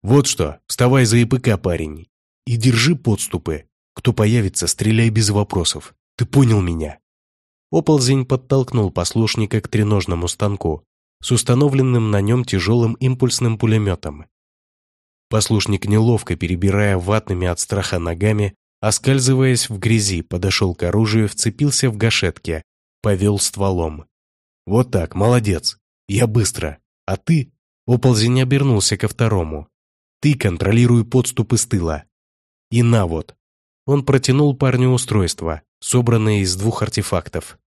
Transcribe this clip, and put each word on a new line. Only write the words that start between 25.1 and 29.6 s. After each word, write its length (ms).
молодец! 640
Я 200
быстро! 520
А 120
ты?» 340
Оползень 560
обернулся 560
ко 100
второму. 600